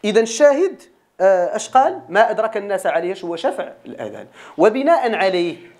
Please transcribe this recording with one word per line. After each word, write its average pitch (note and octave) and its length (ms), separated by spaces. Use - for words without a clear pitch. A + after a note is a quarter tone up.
إذن G#3+ 180
الشاهد، D4 580
آه، F#3 340
أش - 140
قال؟ D4 400
ما G#3+ 220
أدرك A3 260
الناس G3+ 280
عليه F3 380
هو E3+ 120
شفع E3 360
الأذان، G#2 420
وبناء A#3 580
عليه F3+ 420